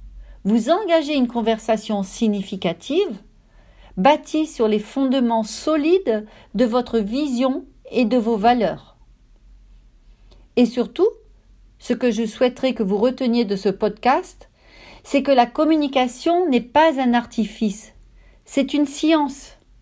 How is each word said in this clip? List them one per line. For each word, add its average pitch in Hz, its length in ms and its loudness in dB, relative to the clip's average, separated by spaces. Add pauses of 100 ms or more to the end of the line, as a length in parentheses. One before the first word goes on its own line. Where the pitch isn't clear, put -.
(440)
Vous 233 260 2
engagez 330 440 2
une 247 140 2
conversation 220 720 -2
significative, 202 1200 -4 (760)
bâtie 302 480 2
sur 233 220 -2
les 214 100 2
fondements 247 640 0
solides 294 840 -2 (280)
de 214 100 2
votre 240 340 0
vision 262 680 -2 (240)
et 240 160 2
de 254 100 2
vos 226 220 0
valeurs. 202 580 0 (1600)
Et 247 80 6
surtout, 247 440 0 (720)
ce - 140 -2
que 247 160 0
je 226 160 -2
souhaiterais 254 480 0
que 240 80 -4
vous 196 160 0
reteniez 240 460 0
de 196 120 -4
ce 196 140 -2
podcast, 220 800 -2 (520)
c'est 277 200 0
que 277 100 2
la 240 140 6
communication 302 1000 0
n'est 247 120 2
pas 294 400 2
un 247 140 2
artifice, 220 800 -4 (500)
c'est 277 300 -2
une 294 120 2
science. 302 680 -2 (240)